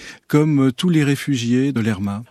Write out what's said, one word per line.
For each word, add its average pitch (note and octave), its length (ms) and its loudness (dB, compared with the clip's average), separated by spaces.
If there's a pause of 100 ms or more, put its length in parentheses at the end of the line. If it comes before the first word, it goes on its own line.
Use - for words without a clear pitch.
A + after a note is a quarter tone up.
(280)
comme, D3+ 380 2
euh, C3 60 0
tous F3+ 180 -2
les D#3 140 2
réfugiés C3+ 680 0
de B2 80 -2
l'Erma. G#2 500 -4